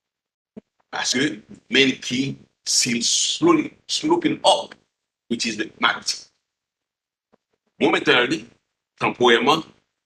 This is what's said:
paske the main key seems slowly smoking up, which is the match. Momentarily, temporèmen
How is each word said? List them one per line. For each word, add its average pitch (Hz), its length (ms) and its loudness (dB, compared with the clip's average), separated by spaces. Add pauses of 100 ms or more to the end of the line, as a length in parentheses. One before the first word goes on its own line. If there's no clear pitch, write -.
(920)
paske - 560 -4
the 101 100 -20 (120)
main 131 220 2 (100)
key 131 360 -4 (280)
seems - 440 -2
slowly - 680 0 (100)
smoking 156 580 -2
up, 180 300 2 (540)
which 117 160 -4
is 110 120 -4
the 107 220 -6
match. - 460 -4 (1500)
Momentarily, 131 640 2 (540)
temporèmen 120 640 4 (420)